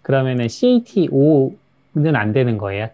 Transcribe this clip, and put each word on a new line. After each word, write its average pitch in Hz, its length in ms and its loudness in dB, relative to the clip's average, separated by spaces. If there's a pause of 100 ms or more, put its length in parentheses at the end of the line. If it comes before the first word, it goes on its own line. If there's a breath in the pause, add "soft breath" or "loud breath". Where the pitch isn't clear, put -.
그러면은 131 440 -2
씨에이티 233 640 0
오는 147 1040 0
안 107 180 0
되는 120 260 0
거예요? 101 360 -6